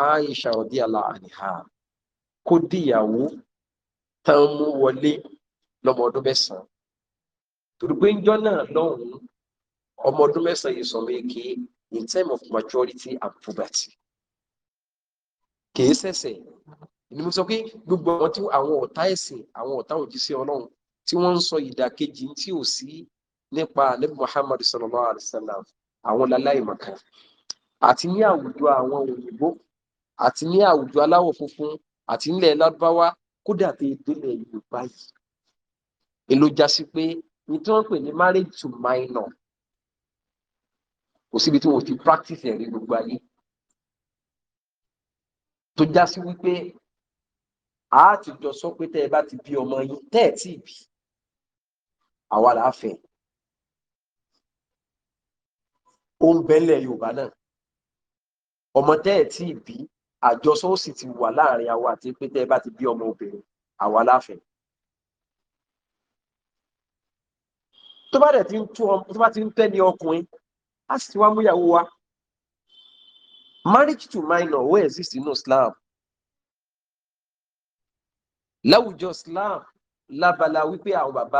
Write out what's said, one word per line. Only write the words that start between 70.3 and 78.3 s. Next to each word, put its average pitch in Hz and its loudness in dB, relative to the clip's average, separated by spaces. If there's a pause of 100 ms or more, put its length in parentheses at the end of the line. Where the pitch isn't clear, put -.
á 131 -4
sì - -12
ti - -10
wá 208 8
mú 214 2
ìyàwó 180 4
wa. 170 6 (1800)
Marriage 262 4
to 202 -8
minor, 156 0
ó 147 2
exist 170 0
nínú 139 -6
Islam. 131 2 (3000)